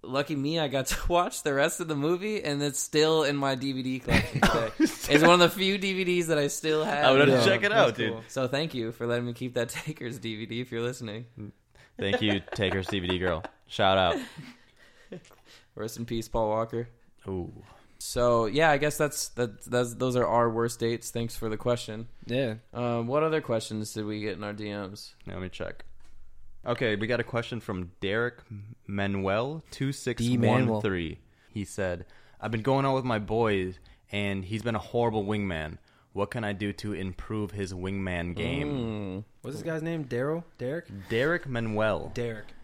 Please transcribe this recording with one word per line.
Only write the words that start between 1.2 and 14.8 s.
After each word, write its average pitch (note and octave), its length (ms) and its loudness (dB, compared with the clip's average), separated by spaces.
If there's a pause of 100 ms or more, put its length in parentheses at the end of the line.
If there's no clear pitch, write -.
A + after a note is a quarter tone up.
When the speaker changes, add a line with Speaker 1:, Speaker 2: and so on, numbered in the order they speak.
Speaker 1:
the D3 100 0
rest C#3+ 280 2
of E3+ 80 -4
the D#3+ 60 0
movie, F3+ 480 0
and C#3+ 200 -2
it's C#3+ 180 -2
still D#3 440 6
in C#3+ 120 2
my C#3 200 2
D C3+ 180 -4
V C3 80 -4
D C3 180 -2
collection D#3+ 400 2
Speaker 2:
<laughs> - 0 -
Speaker 1:
today. A#2 380 2
It's D3 440 4
one E3+ 120 10
of F3+ 60 8
the E3+ 100 10
few F#3+ 260 2
D F#3+ 160 0
V F#3 120 0
Ds F3 240 2
that D#3+ 100 4
I C#3+ 100 2
still D#3 340 0
have. D3 220 0
Speaker 2:
I C3 80 8
would C3+ 80 8
have C#3+ 80 10
Speaker 3:
Yeah, C3 160 8
Speaker 2:
checked G3 200 4
it G3+ 40 2
Speaker 3:
that's G3+ 220 6
Speaker 2:
out, A2 60 -4
dude. A2+ 180 0
Speaker 3:
cool. A2+ 140 -10
Speaker 1:
So C3 200 -2
thank D3+ 240 -2
you A#2 200 -4
for A#2 140 -6
letting A#2+ 200 0
me A#2+ 80 -6
keep A#2+ 200 -8
that A#2 140 0
<laughs> - 160 -8
Taker's B2+ 340 -8
D A2 180 -6
V A2 100 -8
D A#2 160 -6
if A#2+ 100 -8
you're A#2 100 -2
listening. A#2+ 440 -6 (720)
Speaker 2:
Thank G2 240 0
you, G2+ 180 4 (140)
Taker's F#2+ 320 0
D G2+ 140 -2
V F2+ 60 -4
D F#2 120 0
girl. F2 260 0 (220)
Shout F#2+ 320 4
out. F2 180 4 (1600)